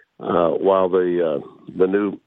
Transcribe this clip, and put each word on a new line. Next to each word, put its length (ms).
uh, 300
while 400
the, 180
uh, 60
the 100
new 400